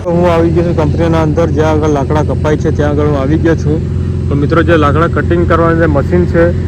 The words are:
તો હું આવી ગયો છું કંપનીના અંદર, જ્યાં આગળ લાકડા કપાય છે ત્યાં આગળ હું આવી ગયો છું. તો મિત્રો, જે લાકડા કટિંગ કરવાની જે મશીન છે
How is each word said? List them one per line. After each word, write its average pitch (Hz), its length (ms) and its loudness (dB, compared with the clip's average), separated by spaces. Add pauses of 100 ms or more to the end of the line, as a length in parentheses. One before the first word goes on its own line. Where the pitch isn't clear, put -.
તો 180 60 -4
હું 175 240 2
આવી 165 160 2
ગયો 170 140 0
છું 170 120 -2
કંપનીના 160 460 0
અંદર, 160 280 0
જ્યાં 156 220 0
આગળ 151 160 0
લાકડા 147 360 -2
કપાય 147 340 -2
છે 156 140 -2
ત્યાં 147 200 -2
આગળ 147 140 0
હું 147 160 0
આવી 143 160 0
ગયો 165 180 2
છું. 151 220 -2 (520)
તો 143 60 0
મિત્રો, 147 280 0
જે 170 140 2
લાકડા 151 300 2
કટિંગ 165 400 0
કરવાની 165 320 2
જે 165 60 2
મશીન 160 400 0
છે 170 180 0 (240)